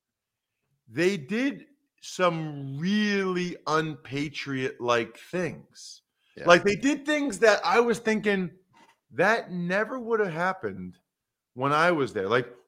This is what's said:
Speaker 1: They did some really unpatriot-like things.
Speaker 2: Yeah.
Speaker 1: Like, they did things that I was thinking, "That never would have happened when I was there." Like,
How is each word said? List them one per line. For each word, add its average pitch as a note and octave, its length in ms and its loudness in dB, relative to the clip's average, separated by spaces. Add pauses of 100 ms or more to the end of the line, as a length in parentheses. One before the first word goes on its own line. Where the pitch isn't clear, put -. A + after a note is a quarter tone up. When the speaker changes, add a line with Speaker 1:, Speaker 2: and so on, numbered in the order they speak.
(880)
Speaker 1:
They E3+ 280 0
did G#3 500 -4 (380)
some D3+ 720 -4
really F#3+ 800 0 (120)
unpatriot-like C3+ 1500 -2 (140)
things. - 720 -8 (340)
Speaker 2:
Yeah. D3 120 -2
Speaker 1:
Like, F3 160 8
they G3+ 100 2
did C#4+ 320 -2
things C#4+ 320 -2
that G#3 260 6
I F#3 140 4
was A#3 220 2
thinking, G3+ 500 0 (600)
"That F3+ 400 2
never G3 480 -2
would A3+ 180 -2
have G3+ 140 0
happened A2 680 -4 (560)
when C3+ 180 -2
I E3 200 4
was C3+ 200 0
there." F#2+ 160 -2
Like, B2 240 0 (160)